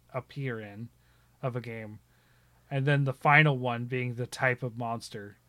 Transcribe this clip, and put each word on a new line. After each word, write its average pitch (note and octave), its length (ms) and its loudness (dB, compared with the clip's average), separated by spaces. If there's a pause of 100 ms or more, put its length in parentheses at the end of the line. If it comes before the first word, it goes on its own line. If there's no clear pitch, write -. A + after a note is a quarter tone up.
(140)
appear B2+ 480 -6
in G#2+ 280 -12 (520)
of B2+ 140 -2
a B2 60 -4
game? A2 380 -12 (720)
And C3+ 140 0
then C#3+ 180 4
the C3+ 100 0
final D3 440 6
one A#2+ 280 -2
being B2 300 -2
the A#2+ 120 -4
type B2+ 360 0
of A#2 140 -6
monster, A2+ 600 -8 (120)